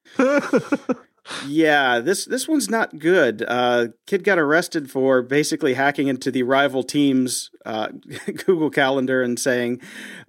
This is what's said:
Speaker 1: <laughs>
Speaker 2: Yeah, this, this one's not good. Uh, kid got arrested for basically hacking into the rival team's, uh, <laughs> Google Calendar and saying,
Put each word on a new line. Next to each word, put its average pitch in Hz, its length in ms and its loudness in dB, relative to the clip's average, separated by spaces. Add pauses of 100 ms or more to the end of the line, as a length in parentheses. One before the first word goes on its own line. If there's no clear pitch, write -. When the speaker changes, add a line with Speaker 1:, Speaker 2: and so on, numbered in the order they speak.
(180)
Speaker 1:
<laughs> - 20 -20 (1300)
Speaker 2:
Yeah, 143 540 4
this, 180 240 -2
this 254 220 -6
one's 277 220 0
not 214 300 -4
good. 143 480 2
Uh, 120 400 0 (180)
kid 196 180 -2
got 196 140 2
arrested 151 540 0
for 131 320 2
basically 147 500 0
hacking 139 340 0
into 131 220 -4
the 127 140 0
rival 131 400 0
team's, 131 680 0 (160)
uh, 107 220 -6
<laughs> - 580 -12
Google 160 240 2
Calendar 131 540 2
and 120 160 -2
saying, 123 420 -2 (480)